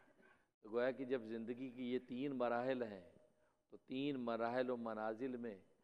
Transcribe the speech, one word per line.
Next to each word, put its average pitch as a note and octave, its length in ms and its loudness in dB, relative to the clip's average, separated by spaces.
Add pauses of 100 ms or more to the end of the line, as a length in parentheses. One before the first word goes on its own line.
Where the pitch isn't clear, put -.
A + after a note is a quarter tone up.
(640)
तो G#2+ 40 -10
गोया A#2+ 220 4
कि C3 140 -4
जब B2 220 0
ज़िंदगी A#2 420 -4
की B2 220 -4
ये B2 80 2
तीन B2+ 340 -2
मराहिल B2 500 2
हैं, G2 220 -6 (680)
तो G#2+ 60 -16
तीन C3+ 400 -2
मराहिल A#2+ 540 2
और B2 60 2
मनाजिल A2+ 600 -2
में A2 240 -6 (220)